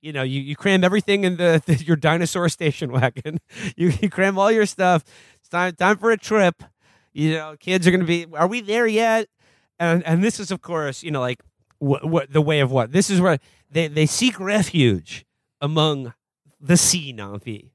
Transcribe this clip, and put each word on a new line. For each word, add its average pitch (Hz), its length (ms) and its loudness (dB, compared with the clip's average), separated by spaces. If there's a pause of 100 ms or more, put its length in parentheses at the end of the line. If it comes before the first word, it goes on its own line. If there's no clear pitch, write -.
You 151 120 -14
know, 139 100 -4
you, 135 180 -4
you 139 160 -8
cram 190 280 2
everything 202 400 0
in 180 140 -2
the, 165 240 4
<laughs> - 40 -14
the, 170 80 4
your 156 220 0
dinosaur 165 520 0
station 151 440 -4
<laughs> - 0 -
wagon. 131 460 -2 (380)
You, 170 240 0
you 208 80 0
cram 190 300 0
all 202 140 2
your 220 120 4
stuff. 180 380 0 (380)
It's - 80 -20
time, 180 260 -4
time 185 240 2
for 226 140 0
a 220 40 2
trip. 196 460 0 (500)
You 156 220 0
know, 156 240 -10
kids 185 280 0
are 185 40 8
gonna 180 140 2
be, 170 300 -2
"Are 156 120 2
we 233 140 -4
there 220 260 -2
yet?" 220 420 0 (520)
And, 170 260 2
and 165 160 2
this 220 160 0
is, 202 140 -10
of 180 100 -8
course, 156 400 -6
you 165 80 -10
know, 143 100 -2
like, 127 200 -4 (420)
wh-, 139 200 0
wh-, 151 280 -2
the 151 120 2
way 147 180 2
of 131 100 2
what? 123 220 0
This 190 180 0
is 185 100 2
where 175 180 2 (320)
they, 160 180 -2
they 156 180 2
seek 233 340 0
refuge 170 840 0 (360)
among 147 540 -2 (460)
the 156 160 2
sea 151 360 0
Na'vi 104 640 -12